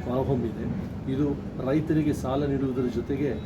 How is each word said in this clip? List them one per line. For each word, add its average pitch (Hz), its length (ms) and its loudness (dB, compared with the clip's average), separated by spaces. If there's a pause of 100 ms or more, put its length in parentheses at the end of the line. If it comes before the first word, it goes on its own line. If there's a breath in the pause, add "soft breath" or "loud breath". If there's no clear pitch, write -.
ಹೊರಹೊಮ್ಮಿದೆ. 123 840 0 (220)
ಇದು 143 200 2 (360)
ರೈತರಿಗೆ 151 440 2
ಸಾಲ 139 340 0
ನೀಡುವುದರ 135 480 2
ಜೊತೆಗೆ 131 380 0 (140)